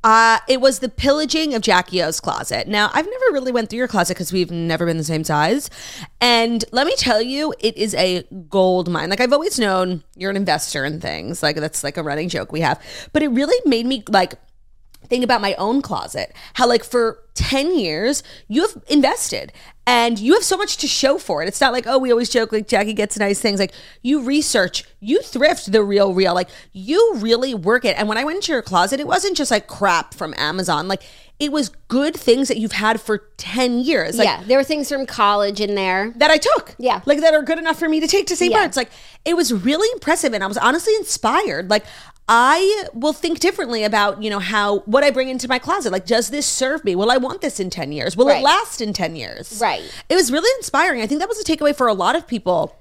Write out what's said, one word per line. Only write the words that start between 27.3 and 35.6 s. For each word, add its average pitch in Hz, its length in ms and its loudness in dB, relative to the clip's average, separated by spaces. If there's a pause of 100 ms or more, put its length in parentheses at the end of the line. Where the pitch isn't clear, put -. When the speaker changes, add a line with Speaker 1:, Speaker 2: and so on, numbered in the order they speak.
Speaker 1:
work 220 300 0
it. 196 120 2
And 214 120 -2
when 214 100 -2
I 262 60 -2
went 311 140 -4
into 415 120 -6
your 269 120 0
closet, 185 360 0
it 285 80 -4
wasn't 392 300 0
just, 277 160 0
like, 208 160 0
crap 180 440 0
from 156 260 -8
Amazon. 165 500 -2
Like, 190 160 -4 (340)
it 294 140 -2
was 285 160 0 (180)
good 285 300 0
things 254 320 2
that 262 80 -2
you've 220 160 -4
had 220 280 0
for 214 180 -2 (180)
ten 240 420 -2
years. 226 400 0
Like, 214 80 4
Speaker 2:
Yeah, 175 180 0
there 247 140 4
were 269 60 4
things 294 240 -4
from 269 180 -4
college 202 540 0